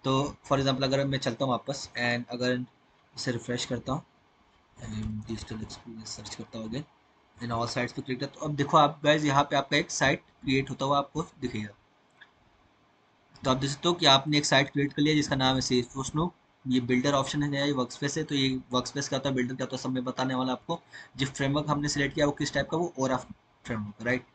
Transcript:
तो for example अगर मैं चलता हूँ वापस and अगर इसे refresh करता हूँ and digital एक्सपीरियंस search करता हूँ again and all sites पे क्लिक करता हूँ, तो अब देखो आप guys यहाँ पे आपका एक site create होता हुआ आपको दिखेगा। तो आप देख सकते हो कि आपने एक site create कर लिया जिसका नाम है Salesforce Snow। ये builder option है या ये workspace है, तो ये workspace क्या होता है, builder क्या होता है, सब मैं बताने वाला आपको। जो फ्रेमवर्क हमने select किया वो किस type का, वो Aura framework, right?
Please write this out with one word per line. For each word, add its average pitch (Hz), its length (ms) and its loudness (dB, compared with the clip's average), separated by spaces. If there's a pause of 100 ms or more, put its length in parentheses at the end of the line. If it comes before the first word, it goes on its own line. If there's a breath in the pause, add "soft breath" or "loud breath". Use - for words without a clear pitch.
तो 135 320 2 (100)
for 139 140 2
example 135 240 0
अगर 135 240 2
मैं 135 100 0
चलता 131 280 -2
हूँ 131 60 0
वापस - 380 -4
and 120 400 -2
अगर 123 360 0 (520)
इसे - 140 -4
refresh 120 340 -4
करता 127 260 -6
हूँ 151 120 -4 (800)
and 107 460 -6
digital 110 340 -8
एक्सपीरियंस 110 480 -14
search - 260 -12
करता 113 240 -12
हूँ 110 100 -8
again 131 140 -6 (600)
and 120 80 -4
all 117 160 0
sites 120 240 -2
पे 139 100 -8
क्लिक 127 180 -4
करता 139 140 -8
हूँ, - 80 -14
तो 151 80 -4
अब 147 60 -2
देखो 143 220 4
आप 147 260 6
guys 151 200 4
यहाँ 143 200 6
पे 147 120 0
आपका 135 220 2
एक 170 140 0
site 139 280 2
create 135 500 -2
होता 135 160 -4
हुआ 139 120 4
आपको 143 240 -2
दिखेगा। 107 480 -6 (1700)
तो 131 80 2
आप 131 60 4
देख 135 120 -2
सकते - 180 -2
हो 175 60 4
कि 170 120 0
आपने 139 320 6
एक 147 80 2
site 139 240 4
create 139 240 0
कर 147 80 0
लिया 151 140 4
जिसका 147 200 2
नाम 131 200 2
है 131 60 0
Salesforce 123 500 0
Snow। 165 180 0 (380)
ये 127 120 4
builder 127 340 2
option 143 300 0
है 143 160 0
या 139 60 0
ये 147 60 2
workspace 131 460 -2
है, 156 60 -2
तो 151 120 -4
ये 135 240 2 (120)
workspace 123 380 -2
क्या 135 100 0
होता 139 100 -2
है, 135 60 0
builder 123 200 0
क्या 127 100 -4
होता 127 100 -8
है, 127 80 -8
सब 127 60 -4
मैं 127 140 -2
बताने 131 320 -2
वाला 127 160 0
आपको। 165 300 -4 (360 loud breath)
जो 135 80 0
फ्रेमवर्क 143 440 -2
हमने 147 180 0
select 139 280 -2
किया 151 100 4
वो 143 60 2
किस - 220 -4
type 139 160 0
का, 160 80 -2
वो 170 220 -2
Aura 127 180 2 (480)
framework, 107 360 -6
right? 123 340 0